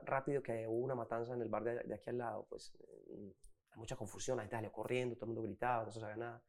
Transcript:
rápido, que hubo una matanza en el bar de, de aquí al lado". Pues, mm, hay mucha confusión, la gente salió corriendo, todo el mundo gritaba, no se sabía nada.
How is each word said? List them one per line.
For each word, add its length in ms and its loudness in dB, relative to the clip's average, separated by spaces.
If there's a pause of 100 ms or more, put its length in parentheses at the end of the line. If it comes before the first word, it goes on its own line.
rápido, 380 4
que 260 0
hubo 160 4
una 120 2
matanza 400 0
en 60 0
el 80 0
bar 140 2
de, 200 2
de 100 -2
aquí 160 -4
al 80 2
lado". 320 -2
Pues, 240 -10 (360)
mm, 200 -8 (440)
hay 40 -16
mucha 180 -6
confusión, 420 0
la 60 0
gente 120 -4
salió 160 -2
corriendo, 440 2
todo 100 -6
el 100 -2
mundo 80 0
gritaba, 420 2
no 60 -6
se 80 -8
sabía 180 -4
nada. 320 -6